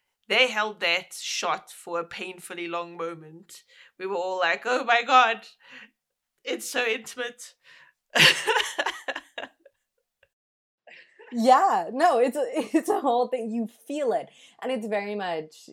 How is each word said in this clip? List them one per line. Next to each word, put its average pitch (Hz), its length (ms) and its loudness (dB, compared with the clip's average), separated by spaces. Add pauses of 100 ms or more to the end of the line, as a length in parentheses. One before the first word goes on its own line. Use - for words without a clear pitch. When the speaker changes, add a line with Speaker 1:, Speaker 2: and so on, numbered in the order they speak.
(280)
Speaker 1:
They 247 200 4
held 214 320 -4
that 180 340 -2
shot - 560 -4
for 170 300 -8
a 170 40 -6
painfully 175 640 -12
long 170 300 -8
moment. 165 680 -12 (340)
We 185 80 -8
were 190 100 -4
all 185 220 -2
like, 170 280 0
"Oh 247 180 0
my 233 180 4
God, 233 440 4 (1000)
it's - 240 -6
so 247 160 -2
intimate." 240 720 -6 (600)
<laughs> - 100 6 (3000)
Speaker 2:
Yeah, 254 640 4
no, 285 260 4
it's 269 200 2
a, 269 80 0
<laughs> 285 300 -2
it's 311 120 0
a 349 120 0
whole 240 280 2
thing. 233 220 -4
You 226 180 -4 (180)
feel 285 260 -2
it. 151 180 -4 (320)
And 254 100 -4
it's 226 140 -4
very 208 280 -4
much, 170 580 -8